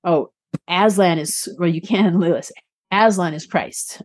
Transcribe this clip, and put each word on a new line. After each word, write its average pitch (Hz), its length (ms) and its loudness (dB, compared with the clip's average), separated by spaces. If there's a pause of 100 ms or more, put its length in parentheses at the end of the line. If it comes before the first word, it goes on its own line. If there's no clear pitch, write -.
"Oh, 160 260 0 (380)
Aslan 185 500 2
is," - 300 -6 (100)
well, 175 100 0
you 165 120 0
can, 196 400 2
<laughs> 170 40 2
Lewis. 165 280 -2 (380)
Aslan 190 440 2
is 160 120 -12
Christ. - 580 -8